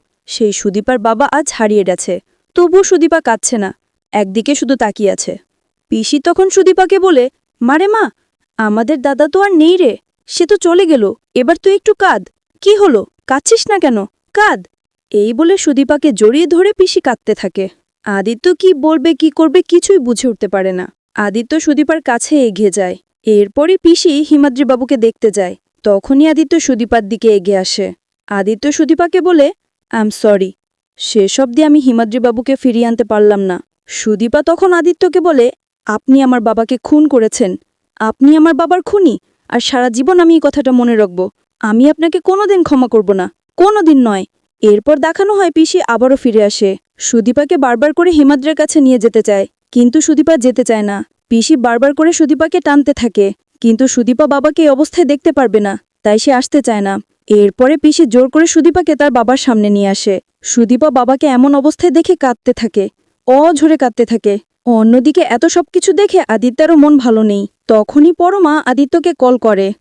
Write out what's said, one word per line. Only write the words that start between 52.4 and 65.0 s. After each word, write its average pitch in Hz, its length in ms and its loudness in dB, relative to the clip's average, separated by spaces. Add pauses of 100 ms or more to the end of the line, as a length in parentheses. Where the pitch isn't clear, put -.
টানতে 285 320 0
থাকে, 202 400 -2 (280)
কিন্তু 226 260 2
সুদীপা 247 400 0
বাবাকে 294 360 0
এই 302 60 4
অবস্থায় 285 380 0
দেখতে 285 260 -2
পারবে 220 280 0
না, 202 180 -6 (240)
তাই 214 160 2
সে 277 140 0
আসতে 262 300 0
চায় 220 180 -2
না। 196 180 -4 (280)
এরপরে 214 500 2
পিসি 302 300 2
জোর 247 240 2
করে 320 160 2
সুদীপাকে 320 500 0
তার 285 140 0
বাবার 240 260 0
সামনে 214 340 0
নিয়ে 202 180 0
আসে। 196 320 -2 (220)
সুদীপা 240 480 0
বাবাকে 262 360 0
এমন 269 280 2
অবস্থায় 294 380 0
দেখে 330 240 0
কাঁদতে 247 360 -2
থাকে, 208 360 -4 (380)
অঝরে 302 500 2
কাঁদতে 240 300 -2
থাকে। 208 320 -2 (280)
অন্যদিকে 240 540 2